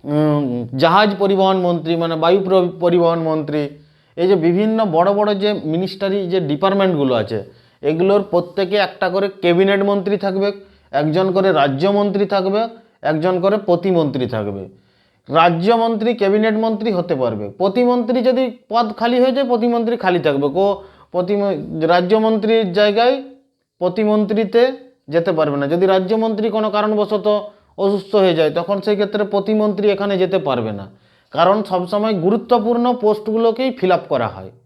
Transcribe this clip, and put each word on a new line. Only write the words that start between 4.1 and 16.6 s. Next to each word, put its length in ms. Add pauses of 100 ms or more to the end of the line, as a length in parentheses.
এই 120
যে 60 (100)
বিভিন্ন 320 (180)
বড় 220
বড় 120 (140)
যে 60 (240)
মিনিস্টারি 460 (120)
যে 80 (120)
ডিপার্টমেন্টগুলো 720
আছে, 180 (440)
এগুলোর 380 (100)
প্রত্যেকে 460 (100)
একটা 220
করে 180 (160)
ক্যাবিনেট 460
মন্ত্রী 280
থাকবে, 300 (440)
একজন 440
করে 140 (120)
রাজ্যমন্ত্রী 720
থাকবে, 280 (480)
একজন 340
করে 120 (120)
প্রতিমন্ত্রী 580 (100)
থাকবে। 280 (680)
রাজ্যমন্ত্রী 800 (120)
ক্যাবিনেট 420